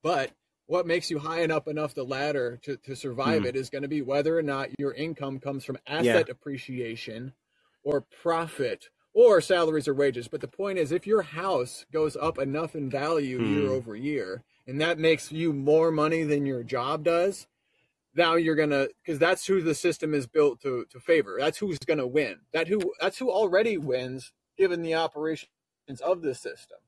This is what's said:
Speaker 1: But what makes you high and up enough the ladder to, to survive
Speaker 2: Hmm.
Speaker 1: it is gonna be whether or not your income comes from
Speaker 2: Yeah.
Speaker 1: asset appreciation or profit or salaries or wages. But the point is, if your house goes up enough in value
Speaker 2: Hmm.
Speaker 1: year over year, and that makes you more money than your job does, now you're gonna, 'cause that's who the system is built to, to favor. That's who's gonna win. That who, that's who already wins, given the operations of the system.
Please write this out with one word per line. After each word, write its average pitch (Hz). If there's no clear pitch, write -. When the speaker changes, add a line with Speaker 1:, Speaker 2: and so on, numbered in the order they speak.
Speaker 1:
But 156
what 175
makes 170
you 160
high 165
and 160
up 156
enough 151
the 139
ladder 135
to, 139
to 135
survive 139
Speaker 2:
Hmm. -
Speaker 1:
it 127
is 135
gonna 139
be 147
whether 143
or 165
not 139
your 143
income 139
comes 139
from 135
Speaker 2:
Yeah. 139
Speaker 1:
asset 113
appreciation 123
or 143
profit 160
or 214
salaries 160
or 147
wages. 131
But 147
the 147
point 196
is, 151
if 175
your 208
house 151
goes 156
up 160
enough 143
in 143
value 139
Speaker 2:
Hmm. 131
Speaker 1:
year 143
over 117
year, 120
and 135
that 165
makes 160
you 160
more 151
money 160
than 147
your 131
job 131
does, 170
now 165
you're 160
gonna, 143
'cause 160
that's 175
who 190
the 160
system 156
is 135
built 147
to, 127
to -
favor. 127
That's 147
who's 185
gonna 151
win. 127
That 165
who, 208
that's 185
who 254
already 202
wins, 127
given 180
the 165
operations 160
of 170
the 139
system. -